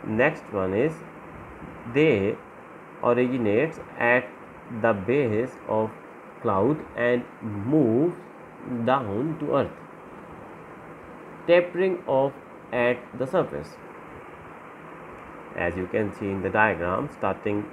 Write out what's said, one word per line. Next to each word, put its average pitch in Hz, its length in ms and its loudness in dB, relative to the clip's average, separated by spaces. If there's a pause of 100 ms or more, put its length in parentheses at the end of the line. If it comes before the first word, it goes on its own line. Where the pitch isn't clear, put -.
Next 131 460 2
one 95 220 0
is 143 200 4 (1000)
they 123 420 6 (680)
originates 123 760 4 (180)
at 120 300 6 (540)
the 113 120 6
base 117 580 2 (180)
of 110 220 2 (500)
cloud 113 360 4 (200)
and 120 260 4 (180)
moves 117 760 4 (680)
down 131 540 2
to 147 160 0
earth, 113 160 2 (1800)
tapering 175 600 4
off 135 260 4 (400)
at 123 240 4 (220)
the - 80 0
surface, 127 480 -2 (1800)
as 87 180 0
you 92 120 -2
can 104 280 0
see 101 140 -4
in 98 120 -2
the 95 80 -2
diagram, 104 680 2
starting 104 560 -2